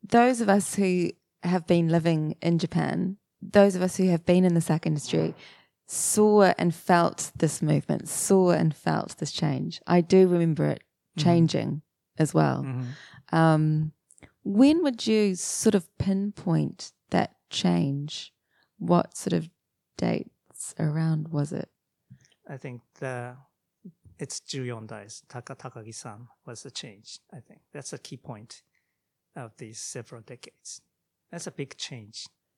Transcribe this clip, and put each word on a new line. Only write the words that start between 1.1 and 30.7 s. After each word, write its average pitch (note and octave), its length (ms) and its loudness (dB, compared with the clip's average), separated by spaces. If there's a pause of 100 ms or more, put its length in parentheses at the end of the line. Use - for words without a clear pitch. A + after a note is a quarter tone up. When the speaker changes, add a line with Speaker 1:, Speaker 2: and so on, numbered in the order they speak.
Speaker 1:
have F3 240 0
been E3+ 220 4
living D#3+ 520 0
in E3+ 180 2
Japan, F3 580 -2 (240)
those G3+ 340 4
of F3+ 80 -4
us F#3 140 -4
who F#3 120 2
have E3+ 160 0
been F3+ 200 4
in F3 100 4
the E3+ 60 4
sake D#3 260 -2
industry, D#3+ 480 -2 (520)
saw G#3 720 4
and E3+ 160 0
felt - 640 0
this - 260 -2
movement, D#3 480 -2
saw F#3 420 2
and E3 240 2
felt - 440 -4
this D3 120 -6
change. D3+ 540 -4
I F3 160 4
do F#3+ 260 6
remember E3 380 2
it - 160 -4 (360)
Speaker 2:
Mm-hmm. D3+ 120 -4
Speaker 1:
changing D#3+ 520 2 (360)
as D#3 160 0
well. C3+ 300 2
Speaker 2:
Mm-hmm. B2+ 720 -10
Speaker 1:
Um, D#3 560 2 (520)
when C#4 400 4
would B3+ 240 -2
you G#3+ 280 2
sort - 400 0
of F#3 120 0 (100)
pinpoint F#3+ 920 -2 (200)
that - 240 -2 (140)
change? D#3 840 -2 (460)
What F3 360 0
sort - 160 -8
of E3 180 -2 (480)
dates - 800 -8
around D#3 520 -2
was D3 240 -4
it? - 160 -8 (800)
Speaker 2:
I C#3 80 -14
think B2 240 -14 (180)
the, B2 380 -10 (840)
it's - 220 -12
Juyondai, A2+ 880 -12
Taka-, B2+ 260 -14
Takagi-san A2+ 720 -16 (180)
was A#2+ 180 -16
the C3+ 80 -18
change, - 480 -18 (140)
I D3+ 60 -18
think. - 220 -20 (120)
That's C#3+ 200 -14
a D3 40 -14
key - 200 -16
point A2+ 440 -18 (760)
of A#2 200 -14
these A2 220 -16
several A#2+ 420 -14
decades. - 600 -20 (500)